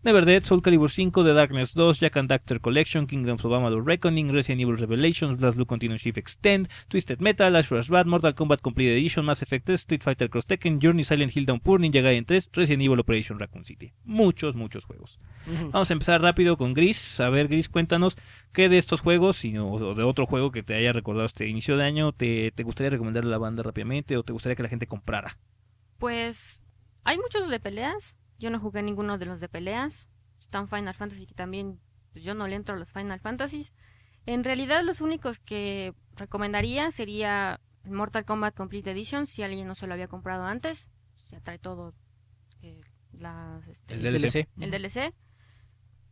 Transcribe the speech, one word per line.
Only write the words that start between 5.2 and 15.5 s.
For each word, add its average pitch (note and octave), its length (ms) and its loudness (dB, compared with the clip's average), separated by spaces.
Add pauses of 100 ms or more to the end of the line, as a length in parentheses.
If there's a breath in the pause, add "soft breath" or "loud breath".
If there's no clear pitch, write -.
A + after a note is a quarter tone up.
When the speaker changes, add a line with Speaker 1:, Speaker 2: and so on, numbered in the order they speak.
Speaker 1:
BlazBlue B2 280 2
Continuum A2+ 320 -4
Shift A2+ 200 -4
Extend, G3+ 500 0 (200 loud breath)
Twisted D3 320 -2
Metal, G3 360 4
Ashura's C3 320 2
Wrath, F3+ 180 4
Mortal E3 280 2
Kombat D3 260 2
Complete B2 320 2
Edition, D3+ 320 2
Mass D3 160 0
Effect C3 260 -4
tres, F#3 140 2
Street - 220 -2
Fighter B2+ 260 0
Cross A#2+ 180 -2
Tekken, E3+ 360 0
Journey, E3 220 6
Silent C#3+ 300 0
Hill C#3 120 0
Downpour, E3+ 340 4
Ninja C#3+ 220 4
Gaiden B2 240 4
tres, F#3 260 2
Resident D3 300 2
Evil C3 180 4
Operation G#2+ 380 0
Raccoon F#2 260 -12
City. - 300 -18 (100)
Muchos, F#3 500 2
muchos A2+ 300 -8
juegos. - 340 -20 (280 loud breath)
Speaker 2:
Ujú. D#3+ 240 -6